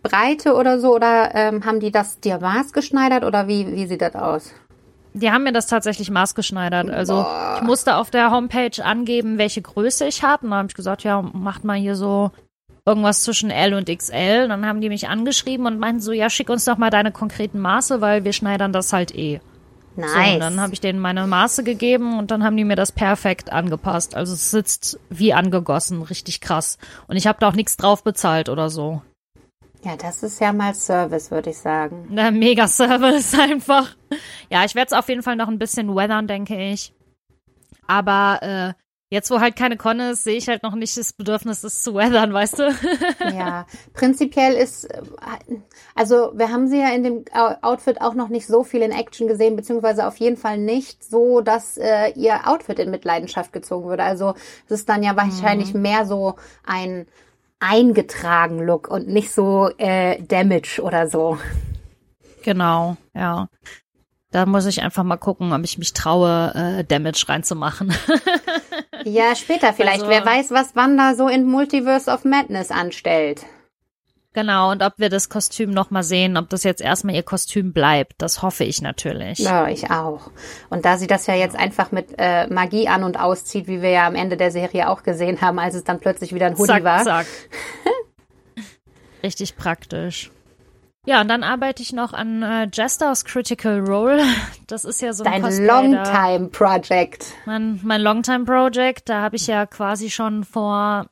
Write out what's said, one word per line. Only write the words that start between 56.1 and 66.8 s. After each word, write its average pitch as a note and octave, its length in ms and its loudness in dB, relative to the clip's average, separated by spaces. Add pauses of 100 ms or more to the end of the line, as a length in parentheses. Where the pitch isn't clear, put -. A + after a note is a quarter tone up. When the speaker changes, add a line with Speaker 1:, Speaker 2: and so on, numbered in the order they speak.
Speaker 1:
ein F#3 400 -6 (540)
eingetragen F3+ 1000 2
Look E3+ 280 0
und F#3+ 200 -6
nicht G#3 240 0
so, G3 460 2
äh, F#3 440 0
Damage F#3 600 2
oder E3+ 260 0
so. D#3+ 300 0 (1040)
Speaker 2:
Genau, E3+ 540 0 (180)
ja. F3+ 340 -4 (840)
Da F#3 140 2
muss G3 200 2
ich F#3+ 160 -2
einfach F3+ 220 -2
mal F3 120 0
gucken, F3+ 360 -2
ob D#3 120 0
ich - 140 -8
mich E3+ 160 -6
traue, E3+ 580 2 (280)